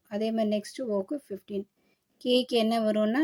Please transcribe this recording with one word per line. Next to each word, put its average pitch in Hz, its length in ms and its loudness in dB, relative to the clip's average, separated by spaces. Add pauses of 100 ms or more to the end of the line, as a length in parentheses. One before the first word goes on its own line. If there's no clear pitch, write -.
அதே 220 220 -2
மாதிரி 220 220 0
நெக்ஸ்ட் 208 280 -4 (100)
ஓக்கு 196 300 -2
ஃபிஃப்டீன். 202 480 -10 (540)
கேக்கு 247 360 2
என்ன 220 240 2
வரும்னா, 214 420 2